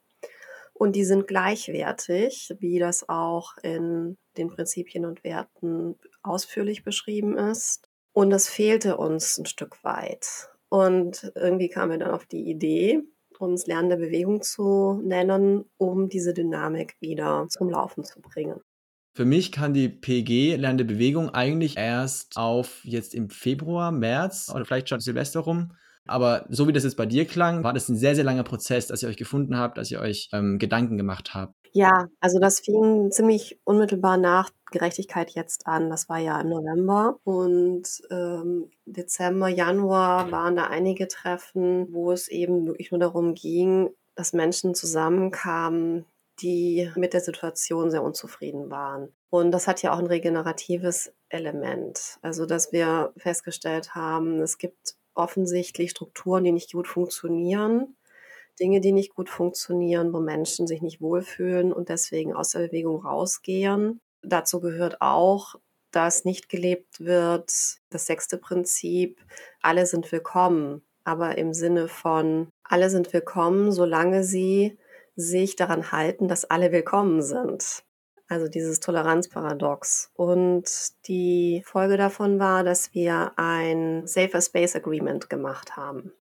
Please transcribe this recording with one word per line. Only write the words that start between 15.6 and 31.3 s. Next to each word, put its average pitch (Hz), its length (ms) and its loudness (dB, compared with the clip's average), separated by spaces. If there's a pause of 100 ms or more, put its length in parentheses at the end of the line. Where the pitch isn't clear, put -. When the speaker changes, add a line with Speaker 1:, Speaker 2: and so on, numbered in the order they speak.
Speaker 1:
um 190 320 0
diese 175 240 -2
Dynamik 160 680 -4
wieder 151 500 -2
zum 180 200 -2
Laufen 170 340 -4
zu - 180 -18
bringen. - 400 -10 (540)
Speaker 2:
Für 120 100 0
mich 156 260 4
kann 147 220 -2
die 135 160 2
P 123 320 -2
G 127 340 2
Lernende 131 300 0
Bewegung 127 440 2
eigentlich 147 480 0
erst 120 600 -4
auf 117 460 -2
jetzt 113 320 -6
im 110 140 -4
Februar, 160 600 -2
März 143 640 -2
oder 123 120 -4
vielleicht 135 240 -2
schon 123 100 -2
Silvester 127 400 -4
rum. 170 320 -2 (340)
Aber 120 440 2
so 143 180 2
wie 156 60 6
das 139 120 4
jetzt 131 120 -2
bei 113 80 0
dir 131 200 2
klang, 170 380 0
war 120 100 0
das 127 140 -2
ein 120 80 2
sehr, 135 200 4
sehr 147 80 4
langer 127 200 2
Prozess, 120 440 -2
dass 120 160 -6
ihr 120 60 -4
euch 104 80 -8
gefunden 139 400 -2
habt, 120 200 -2
dass 117 140 -6
ihr 104 80 -6
euch, 107 340 -4
ähm, 101 240 2
Gedanken 113 400 2
gemacht 98 380 -4